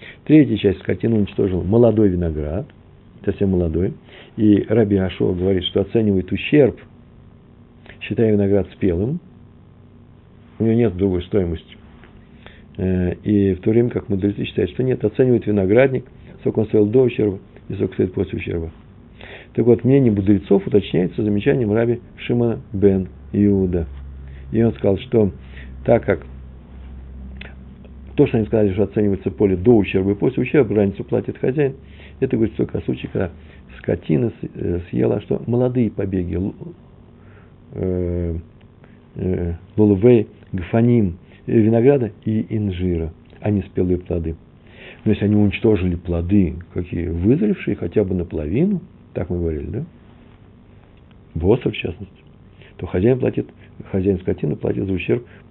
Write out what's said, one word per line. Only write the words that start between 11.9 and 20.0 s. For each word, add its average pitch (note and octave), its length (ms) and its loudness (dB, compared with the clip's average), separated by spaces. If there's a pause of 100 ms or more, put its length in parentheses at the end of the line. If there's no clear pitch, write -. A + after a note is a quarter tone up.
Э, F#2 460 0
и G2+ 320 2
в - 60 -8
то A2 100 0
время A#2 200 2
как - 180 -6
мудрецы G2+ 360 -2
считают, F#2+ 260 -2
что - 120 -6
нет, B2+ 220 -2
оценивает A#2+ 420 2
виноградник, G#2+ 580 2 (360)
сколько A#2 200 -2
он G#2+ 60 0
стоил G#2 200 2
до B2 160 4
ущерба G#2+ 360 0 (300)
и - 60 -10
сколько G2 200 -4
стоит G2+ 180 -2
после F#2 260 -4
ущерба. E2+ 320 -6 (840)
Так A#2 100 2
вот, A2+ 200 4
мнение C3 280 6